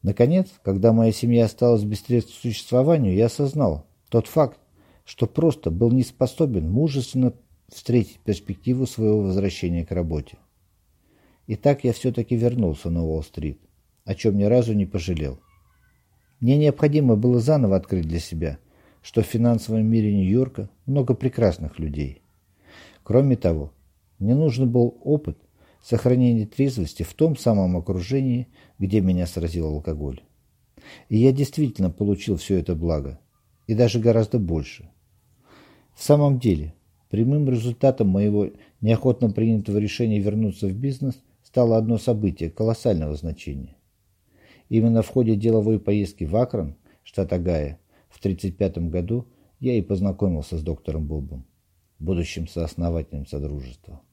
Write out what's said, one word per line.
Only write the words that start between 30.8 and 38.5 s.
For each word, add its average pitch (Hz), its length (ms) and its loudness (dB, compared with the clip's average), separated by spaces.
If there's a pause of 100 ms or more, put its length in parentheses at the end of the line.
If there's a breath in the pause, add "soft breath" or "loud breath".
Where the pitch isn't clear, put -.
И 110 100 0
я 127 140 6
действительно 135 580 0
получил 101 480 -2
всё 95 200 -2
это 85 180 -2
благо, 78 440 -4 (480)
и 113 60 -2
даже 117 260 2
гораздо 113 400 2
больше. 82 500 -4 (1040 soft breath)
В - 80 -18
самом 147 360 4
деле, 82 340 0 (360)
прямым 131 400 2
результатом 120 600 2
моего 104 400 2 (320 soft breath)